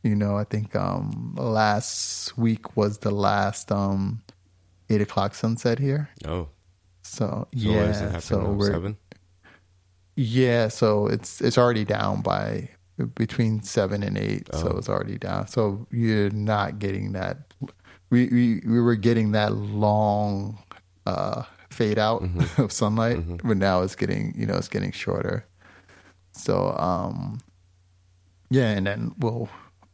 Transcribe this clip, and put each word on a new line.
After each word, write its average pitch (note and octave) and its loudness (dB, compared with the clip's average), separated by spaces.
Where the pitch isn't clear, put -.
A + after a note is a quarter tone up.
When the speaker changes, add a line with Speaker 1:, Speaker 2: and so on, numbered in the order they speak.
Speaker 1:
You G#2+ 2
know, G2+ 2
I G#2 0
think, G#2+ -4
um, G2 -4
last - 0
week A2+ 0
was G#2 2
the G#2 0
last, G2+ 0
um, G2 0
eight G#2 4
o'clock G2 -2
sunset A#2 0
here. C#3+ -2
Speaker 2:
Oh. D#2+ -4
Speaker 1:
So, - -4
Speaker 2:
So G#2+ 0
what G#2 4
does G#2 0
it G2+ -2
Speaker 1:
yeah, - -
Speaker 2:
happen F2 -4
Speaker 1:
so G2+ 0
Speaker 2:
now? G2+ 0
Speaker 1:
we're G2+ 2
Speaker 2:
Seven? G2 -4
Speaker 1:
Yeah, A#2+ 4
so G#2+ 2
it's, - -4
it's A#2+ 2
already A#2+ 4
down G#2 0
by G#1 -2
between A2 0
seven G2+ 0
and G2+ -2
eight, G#2 -2
so D#2+ 0
Speaker 2:
Oh. - 0
Speaker 1:
it's - -6
already G1+ -2
down. F#2+ -4
So G#2+ -2
you're A2 2
not G#2 -2
getting G2+ -4
that. F#2 -6
We, B2 6
we, A#2+ 4
we A#2 2
were A#2+ 4
getting A2 4
that G#2+ 2
long, G#2 0
uh, F#2 -4
fade G#2+ 0
out A2 2
Speaker 2:
Mm-hmm. F2 0
Speaker 1:
<laughs> - -
of G#2+ 0
sunlight, A2+ 2
Speaker 2:
Mm-hmm. E2+ -6
Speaker 1:
but G#2+ 2
now F#2 4
it's - -2
getting, - -2
you A2 -2
know, G#2 0
it's - -2
getting - -4
shorter. - -4
So, F#2 -2
um, F#2 -4
yeah, B2+ 4
and G2 0
then A2 -4
we'll, A#2 -2